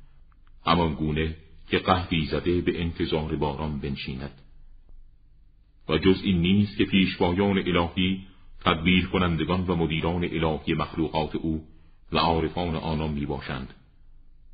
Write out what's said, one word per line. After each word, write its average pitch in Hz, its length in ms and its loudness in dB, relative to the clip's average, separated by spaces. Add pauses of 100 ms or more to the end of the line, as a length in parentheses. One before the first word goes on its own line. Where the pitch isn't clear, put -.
(640)
همان 85 280 4
گونه 78 420 -2 (340)
که 90 100 2
قحطی 87 460 0
زده 80 360 0
به 82 200 -2
انتظار 80 540 -2
باران 73 440 -4
بنشیند. 69 640 -8 (1500)
و 78 80 2
جز 92 260 4
این 90 180 2
نیست 101 360 2
که 101 80 2
پیشوایان 95 720 2
الهی 90 680 0 (360)
تدبیر 90 460 4
کنندگان 87 600 0
و 90 80 0
مدیران 82 480 0
الهی 80 500 -2
مخلوقات 76 600 -2
او 78 300 -4 (460)
و 80 60 0
عارفان 80 580 0
آنان 78 360 -2
می 71 140 -4
باشند. 69 480 -8 (800)